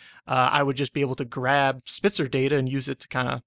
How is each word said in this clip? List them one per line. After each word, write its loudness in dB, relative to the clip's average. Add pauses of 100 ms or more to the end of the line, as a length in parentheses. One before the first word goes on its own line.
(280)
uh, 4
I 4
would 0
just -2
be -2
able 0
to -6
grab 0
Spitzer -2
data 0
and 2
use -4
it -8
to -16
kinda, -4